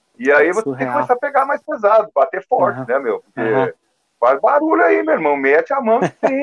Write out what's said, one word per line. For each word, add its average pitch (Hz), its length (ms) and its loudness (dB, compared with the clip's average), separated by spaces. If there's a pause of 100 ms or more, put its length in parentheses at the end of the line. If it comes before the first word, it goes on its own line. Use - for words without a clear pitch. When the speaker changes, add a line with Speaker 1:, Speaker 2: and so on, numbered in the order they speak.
(180)
Speaker 1:
E 131 140 0
aí 147 160 4
Speaker 2:
É 180 40 -2
Speaker 1:
você 214 120 -4
tem 139 80 -6
que 127 60 -10
Speaker 2:
surreal. 131 160 -4
Speaker 1:
começar 127 200 0
a 247 40 -4
pegar 277 280 -2
mais - 160 -6
pesado, 220 520 0
bater 135 320 -2
forte, 170 320 -2
Speaker 2:
Aham. 131 100 -10
Speaker 1:
né, 123 100 0
meu? 110 220 -4
Porque - 200 -14
Speaker 2:
Aham. 104 320 -2 (460)
Speaker 1:
faz 131 220 2
barulho 311 420 2
aí, 330 200 2
meu 311 120 0
irmão, 147 220 0
mete 139 360 0
a 277 80 -2
mão 226 200 0
que 175 100 0
tem 269 320 -4